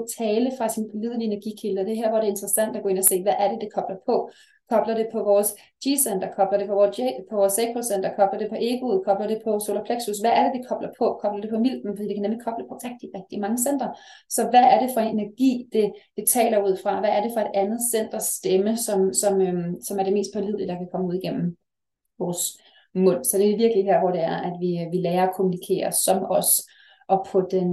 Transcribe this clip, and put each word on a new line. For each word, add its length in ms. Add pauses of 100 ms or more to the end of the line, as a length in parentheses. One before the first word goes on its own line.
(180)
tale 400
fra 120
sin 220
pålidelige 400
energikilde, 500
og 40
det 80
er 100
her, 60
hvor 100
det 80
er 80
interessant 400
at 80
gå 60
ind 140
og 80
se, 100
hvad 180
er 120
det, 100
det 120
kobler 320
på? 240 (440)
Kobler 220
det 160
på 120
vores 320 (280)
G-center? 460 (100)
Kobler 200
det 80
på 80
vores 240
J-, 300
på 60
vores 180
sacral 300
center? 260 (100)
Kobler 200
det 100
på 100
egoet? 460
Kobler 220
det 180
på 140
solar 240
plexus? 360
Hvad 120
er 120
det, 140
det 100
kobler 220 (100)
på? 220
Kobler 200
det 80
på 100
milten? 360
Fordi 120
det 80
kan 60
nemlig 240
koble 220
på 80 (120)
rigtig, 300
rigtig 220
mange 180 (100)
centre. 260 (360)
Så 200
hvad 240
er 80
det 120
for 80
energi, 720
det, 200 (240)
det 120
taler 380
ud 160
fra? 160
Hvad 100
er 120
det 120
for 80
et 120
andet 260 (140)
centers 340 (120)
stemme, 380
som, 360
som, 280
øhm, 400
som 180
er 40
det 100
mest 200
pålidelige, 340
der 100
kan 140
komme 160
ud 60
igennem 440 (600)
vores 220 (520)
mund? 300
Så 140
det 140
er 60
virkelig 280
her, 140
hvor 120
det 120
er, 140 (100)
at 160
vi, 80 (200)
vi 60
lærer 300
at 80
kommunikere 560
som 280 (100)
os, 220 (560)
og 240
på 100 (100)
den, 220